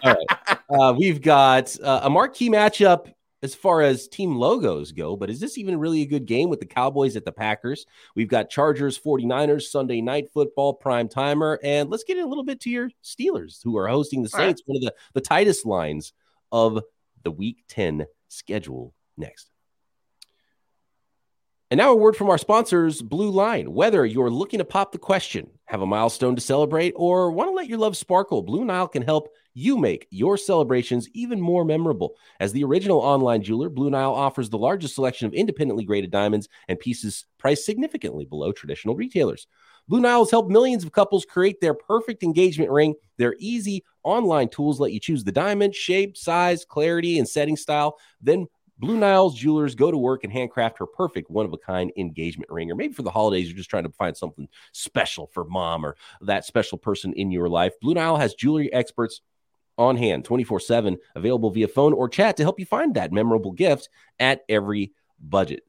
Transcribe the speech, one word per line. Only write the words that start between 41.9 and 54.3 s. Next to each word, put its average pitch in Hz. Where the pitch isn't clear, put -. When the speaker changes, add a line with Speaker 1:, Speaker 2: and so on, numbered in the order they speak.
Speaker 1:
engagement 160
ring. 151
Their 120
easy 202
online 165
tools 147
let 135
you 107
choose 143
the 95
diamond, 202
shape, 196
size, 175
clarity, 170
and 117
setting 151
style. 147
Then 160
Blue 214
Nile's 190
jewelers 143
go 143
to 165
work 131
and 101
handcraft 120
her 95
perfect -
one-of-a-kind 90
engagement 82
ring. 82
Or 87
maybe 294
for -
the 117
holidays, 101
you're 87
just 95
trying 92
to 85
find 85
something 76